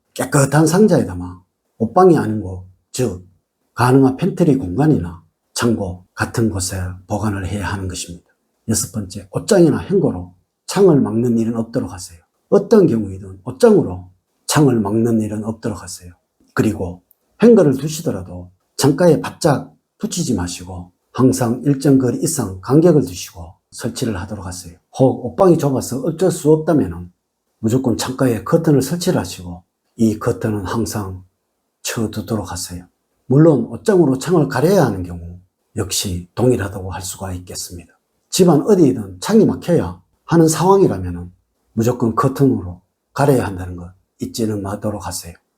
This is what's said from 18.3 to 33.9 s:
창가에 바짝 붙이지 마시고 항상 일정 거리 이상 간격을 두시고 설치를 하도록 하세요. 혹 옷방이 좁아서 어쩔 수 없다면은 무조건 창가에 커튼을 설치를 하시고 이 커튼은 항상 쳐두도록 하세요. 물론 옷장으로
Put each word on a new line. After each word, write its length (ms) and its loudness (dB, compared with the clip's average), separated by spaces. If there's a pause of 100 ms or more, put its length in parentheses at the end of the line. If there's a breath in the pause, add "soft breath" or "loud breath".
창가에 440 4
바짝 540 -4 (240)
붙이지 360 -4
마시고 580 -8 (200)
항상 520 0
일정 340 4
거리 220 0
이상 400 -4
간격을 420 4
두시고 560 -12 (120)
설치를 500 -8
하도록 240 -12
하세요. 340 -14 (200)
혹 280 2
옷방이 320 4
좁아서 420 -4
어쩔 300 -2
수 220 2
없다면은 600 0 (460)
무조건 380 0
창가에 480 -2
커튼을 380 2
설치를 380 -2
하시고 440 -12 (320)
이 220 2
커튼은 460 -2
항상 600 -6 (580)
쳐두도록 680 -6
하세요. 360 -12 (400)
물론 400 4
옷장으로 520 2